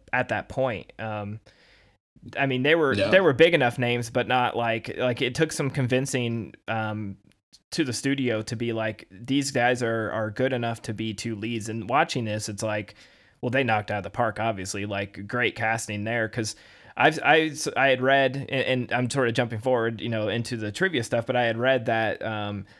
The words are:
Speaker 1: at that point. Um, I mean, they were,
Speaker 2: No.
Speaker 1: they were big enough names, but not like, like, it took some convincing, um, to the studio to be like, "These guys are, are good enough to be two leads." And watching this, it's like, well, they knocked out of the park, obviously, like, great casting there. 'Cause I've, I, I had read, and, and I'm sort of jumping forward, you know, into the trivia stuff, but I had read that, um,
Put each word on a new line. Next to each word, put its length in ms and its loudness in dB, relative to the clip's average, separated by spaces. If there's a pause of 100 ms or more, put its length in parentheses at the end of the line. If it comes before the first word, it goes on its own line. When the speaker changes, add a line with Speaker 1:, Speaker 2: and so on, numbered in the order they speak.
(120)
Speaker 1:
at 160 0
that 220 -4
point. 480 -4
Um, 420 -8 (960)
I 80 0
mean, 200 0
they 100 6
were, 200 4
Speaker 2:
No. 160 2
Speaker 1:
they 100 8
were 120 6
big 220 6
enough 240 4
names, 320 0
but 180 0
not 260 2
like, 440 -2
like, 240 0
it 120 0
took 160 0
some 200 -2
convincing, 840 0 (140)
um, 480 -4 (540)
to 140 0
the 100 -4
studio 480 -2
to 120 -8
be 200 -4
like, 360 -6
"These 400 -2
guys 320 2
are, 280 -2
are 200 -4
good 220 0
enough 300 -4
to 100 -6
be 220 -4
two 220 -6
leads." 340 -6
And 180 -8
watching 380 0
this, 240 -4
it's 120 -8
like, 340 -4 (440)
well, 100 -2
they 140 2
knocked 260 0
out 80 -2
of 60 -6
the 60 -10
park, 280 -2
obviously, 480 -4
like, 400 -6
great 300 0
casting 480 -2
there. 240 0
'Cause 260 -4 (420)
I've, 280 6
I, 260 6 (260)
I 120 4
had 120 4
read, 360 4
and, 140 -8
and 420 0
I'm 180 0
sort 160 2
of 80 0
jumping 240 0
forward, 420 0
you 100 -4
know, 180 -2
into 280 -2
the 140 -4
trivia 320 0
stuff, 240 -2
but 80 0
I 100 2
had 140 0
read 280 2
that, 360 0
um, 440 -6 (140)